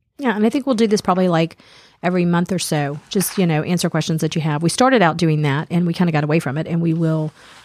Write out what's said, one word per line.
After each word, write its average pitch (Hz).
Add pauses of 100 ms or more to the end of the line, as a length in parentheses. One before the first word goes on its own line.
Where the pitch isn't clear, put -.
(180)
Yeah, 262
and 208
I 233
think 277
we'll 269
do 226
this 208
probably, 185
like, 165 (440)
every 180
month 175
or 180
so. 147 (100)
Just, -
you 185
know, 156
answer 175
questions 160
that 156
you 170
have. 151
We 170
started 247
out 160
doing 156
that, 147
and 175
we 170
kinda 175
got 151
away 151
from 139
it, 160
and 165
we 165
will 160 (320)